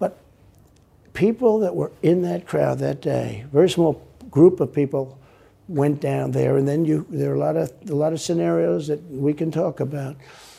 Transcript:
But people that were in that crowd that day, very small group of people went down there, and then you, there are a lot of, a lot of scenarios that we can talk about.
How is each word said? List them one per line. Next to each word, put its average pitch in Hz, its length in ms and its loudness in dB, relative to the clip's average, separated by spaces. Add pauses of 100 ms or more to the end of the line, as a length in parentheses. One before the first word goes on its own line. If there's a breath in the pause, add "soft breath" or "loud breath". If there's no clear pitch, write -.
But - 180 -4 (960)
people 226 480 2
that 180 160 -2
were 147 160 -4 (100)
in 180 200 4
that 175 260 -6
crowd 135 320 0
that 139 200 -4
day, 123 520 -4
very 165 180 6
small 160 340 0 (240)
group 180 300 6
of 135 140 -2
people 135 480 -4 (480 soft breath)
went 147 320 0
down 135 320 -2
there, 131 240 2
and 139 100 2
then 147 180 0
you, 156 240 0
there 139 220 -2
are 139 60 -2
a - 20 0
lot 151 180 0
of, 160 160 -2 (160)
a 156 60 -4
lot 151 180 0
of 160 80 -6
scenarios 170 680 0
that 156 200 -6
we 139 240 -2
can 160 200 -4
talk 160 260 -2
about. 135 380 -6 (420 loud breath)